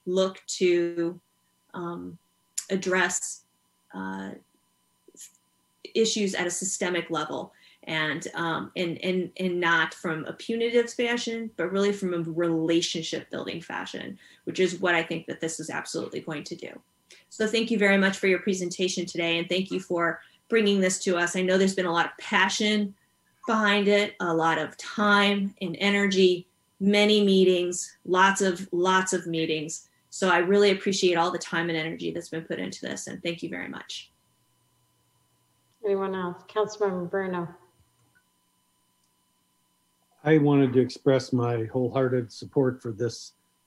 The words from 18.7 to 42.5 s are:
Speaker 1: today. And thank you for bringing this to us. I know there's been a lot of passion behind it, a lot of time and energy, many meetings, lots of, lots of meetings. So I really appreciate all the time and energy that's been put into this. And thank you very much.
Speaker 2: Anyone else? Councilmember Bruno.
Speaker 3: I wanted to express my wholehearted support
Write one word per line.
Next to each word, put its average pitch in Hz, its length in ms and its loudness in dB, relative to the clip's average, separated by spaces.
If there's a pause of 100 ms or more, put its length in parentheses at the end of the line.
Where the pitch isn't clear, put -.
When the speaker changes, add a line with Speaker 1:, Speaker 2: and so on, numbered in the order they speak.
Speaker 1:
today. 165 320 -2
And 170 100 -4
thank 190 220 -2
you 185 100 -4
for 170 420 -2 (260)
bringing 202 320 4
this 185 240 2
to 180 140 2
us. 170 180 0
I 185 60 0
know 185 160 4
there's 190 180 4
been 185 100 0
a 170 80 0
lot 170 120 2
of - 140 -10
passion 202 760 0 (540)
behind 208 400 2
it, 208 320 4
a 170 140 0
lot 160 240 2
of - 200 -6
time 202 840 2
and 170 180 -4
energy, 190 680 4 (320)
many 208 440 6
meetings, 185 840 4
lots 190 360 4
of, 190 300 0
lots 185 420 2
of 170 140 -4
meetings. 160 600 -4 (200)
So 190 200 0
I 175 100 4
really 202 320 4
appreciate 190 440 0
all 170 160 2
the 170 80 -4
time 170 300 -4
and 165 80 -2
energy 165 340 -6
that's 170 180 -10
been 160 140 -8
put - 160 -8
into 196 220 -10
this. - 260 -10
And - 160 -12
thank 170 180 -6
you 170 80 -8
very 90 200 -10
much. - 420 -14 (1700)
Speaker 2:
Anyone 196 300 0
else? 175 340 -6
Councilmember 196 600 -2
Bruno. 185 360 -2 (2750)
Speaker 3:
I 156 160 6
wanted 139 340 6
to 131 60 6
express 127 520 2
my 120 340 0
wholehearted 127 680 -2
support 127 500 -2